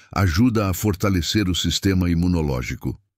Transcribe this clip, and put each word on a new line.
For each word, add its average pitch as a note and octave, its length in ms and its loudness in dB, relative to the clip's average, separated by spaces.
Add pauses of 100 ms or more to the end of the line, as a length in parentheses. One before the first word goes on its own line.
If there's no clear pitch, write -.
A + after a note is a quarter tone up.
(120)
ajuda G2+ 560 2
a F2+ 60 0
fortalecer G2 720 0
o F2+ 60 0
sistema F2+ 560 0
imunológico. C#2+ 840 -2 (220)